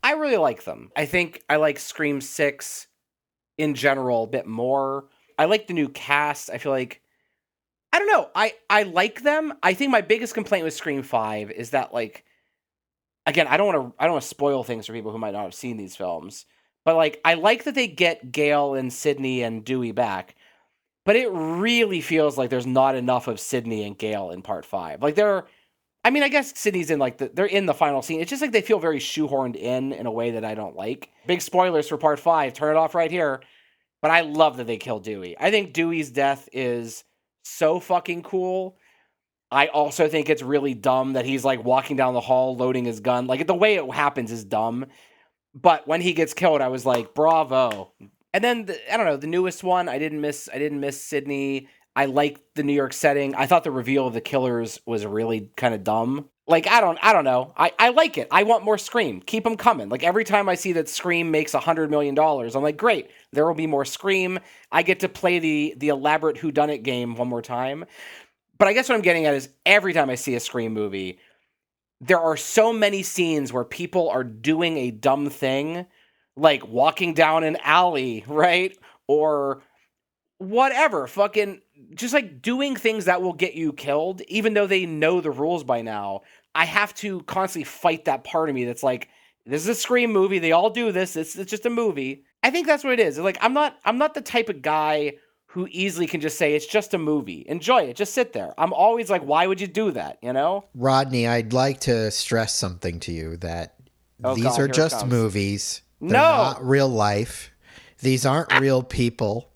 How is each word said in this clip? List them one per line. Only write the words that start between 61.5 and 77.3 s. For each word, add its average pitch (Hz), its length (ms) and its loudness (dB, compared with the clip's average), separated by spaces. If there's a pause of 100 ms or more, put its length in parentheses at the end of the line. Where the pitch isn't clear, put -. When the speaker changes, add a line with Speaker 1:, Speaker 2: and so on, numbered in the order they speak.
Speaker 1:
a 139 60 2
hundred 160 320 0
million 147 240 0
dollars, 139 400 2
I'm 135 80 0
like, 151 140 0
"Great, 202 320 0 (240)
there 151 120 4
will 170 80 2
be 160 140 -2
more 139 160 0
Scream." 185 560 -2 (320)
I 170 120 2
get 180 180 0
to 185 80 -2
play 180 300 0
the, 156 360 0
the 143 140 -2
elaborate 147 480 2
whodunit 147 460 0
game 120 320 -4
one 123 120 -2
more 120 140 -4
time. 131 420 -6 (760)
But 196 120 4
I 208 40 0
guess 254 140 0
what 254 80 4
I'm 214 60 0
getting 170 240 4
at 147 80 4
is 135 160 -4 (160)
every 196 260 6
time 151 180 2
I 127 60 -2
see 123 200 -4
a 120 40 -2
Scream 113 340 -4
movie, 98 460 -6 (800)
there 170 200 -2
are 160 180 0
so 226 360 2
many 202 300 0
scenes 156 500 -2
where 123 100 -2
people 175 460 -2
are 127 140 -2
doing 151 540 -2
a 123 140 -4
dumb 139 380 0
thing, 143 560 -4 (500)
like 143 320 2
walking 156 460 0
down 160 300 4